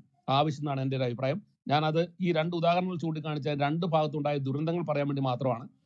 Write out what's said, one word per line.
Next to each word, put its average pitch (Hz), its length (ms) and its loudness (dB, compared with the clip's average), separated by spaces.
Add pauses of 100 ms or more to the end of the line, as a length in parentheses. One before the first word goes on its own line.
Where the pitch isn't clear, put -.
(280)
ആവശ്യം 143 340 2
എന്നാണ് 139 180 -4
എൻ്റെ 135 160 0
ഒരു 127 80 0
അഭിപ്രായം. 131 380 -2 (260)
ഞാനത് 156 520 2
ഈ 175 120 2
രണ്ട് 165 240 0
ഉദാഹരണങ്ങൾ 175 400 2
ചൂണ്ടിക്കാണിച്ച 156 520 -4
രണ്ട് 147 380 0
ഭാഗത്തുണ്ടായ 147 520 0
ദുരന്തങ്ങൾ 151 440 -2
പറയാൻ 147 260 0
വേണ്ടി 139 140 -2
മാത്രമാണ്. 127 460 -2 (180)